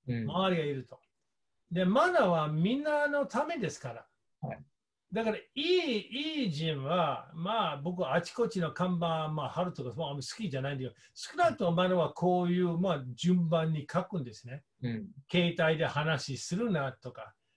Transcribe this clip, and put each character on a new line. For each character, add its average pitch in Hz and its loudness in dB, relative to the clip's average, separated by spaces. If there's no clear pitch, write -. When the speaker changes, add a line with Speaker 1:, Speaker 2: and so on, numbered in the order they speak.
Speaker 1:
う 117 -2
ん。 143 -4
Speaker 2:
周 185 2
り 160 0
が 147 -4
い 143 -2
る 127 -8
と。 - -20
で、 180 2
マ 269 6
ナ 349 4
ー 233 6
は 165 4
み 170 2
ん 285 -2
な 294 2
の 285 0
た 262 0
め 320 -4
で 185 -2
す - -8
か 120 -10
ら。 117 -16
Speaker 1:
は 135 -8
い。 - -10
Speaker 2:
だ 220 -2
か 220 2
ら、 - -4
い - -10
い、 302 0
い - 0
い 170 0
ジ 160 -2
ム 135 -4
は、 156 0
ま 180 -2
あ、 139 -6
僕、 170 -4
あ 170 2
ち - -12
こ 233 0
ち 196 -4
の 156 0
看 180 0
板、 160 0
ま 156 -4
あ、 123 -4
貼 175 -2
る 175 -4
と 139 -10
か、 120 -6
ま 151 -4
あ、 143 -6
好 143 -6
き 208 -8
じ 135 -4
ゃ 131 -4
な 139 -4
い 143 -4
ん - -6
だ 131 -6
け 123 -6
ど、 - -14
少 - -14
な 349 6
く 269 2
と 214 0
も 170 4
マ 180 4
ナ 185 4
ー - 4
は 156 2
こ 180 4
う 175 2
い 180 4
う、 170 2
ま 185 2
あ、 139 -2
順 175 4
番 160 2
に 151 -2
書 185 0
く 175 -6
ん 127 -4
で 117 -10
す - -18
ね。 127 -12
Speaker 1:
う 120 0
ん。 110 -4
Speaker 2:
携 175 2
帯 160 2
で 156 2
話 147 -2
す - -6
る 226 0
な 139 0
と - -16
か。 110 -16